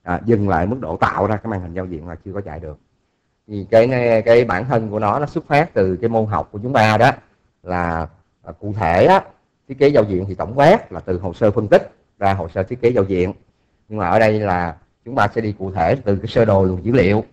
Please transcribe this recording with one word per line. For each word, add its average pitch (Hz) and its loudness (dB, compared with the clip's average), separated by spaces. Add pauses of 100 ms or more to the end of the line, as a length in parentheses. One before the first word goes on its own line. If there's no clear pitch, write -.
À, 87 -6
dừng 101 0
lại 87 0
mức 117 -4
độ 82 -8
tạo - 2
ra 107 0
cái 110 -8
màn 98 -6
hình 85 -12
giao 92 -8
diện 85 -12
là 85 -12
chưa - -16
có 98 -10
chạy 80 -12
được. 76 -14 (680)
Thì 101 -10
cái, 113 6 (340)
cái 117 6
bản 92 -4
thân 117 -2
của 104 -4
nó, 107 0
nó 147 -4
xuất 151 -8
phát 151 0
từ 92 0
cái 113 -4
môn 113 0
học 92 -4
của 104 -12
chúng 123 -8
ta 107 4
đó 123 6 (520)
là, 85 -4 (340)
à, 87 -18
cụ 104 -12
thể 90 4
á, 190 4 (440)
thiết 135 -14
kế 143 4
giao 135 4
diện 95 -4
thì 95 -8
tổng 82 -8
quát 151 2
là 87 -10
từ 90 -6
hồ 87 -8
sơ 107 0
phân 107 -2
tích - 4 (260)
ra 98 0
hồ 90 -6
sơ 95 -4
thiết 123 -8
kế 117 4
giao 117 2
diện. 92 0 (560)
Nhưng 107 -10
mà 92 -2
ở 95 2
đây 110 2
là 87 -2 (280)
chúng 120 -14
ta 104 2
sẽ 117 -2
đi 107 -4
cụ 95 -8
thể 92 0
từ 101 0
cái 92 -8
sơ - 2
đồ 98 2
luồng 92 -4
dữ 110 -4
liệu. 104 2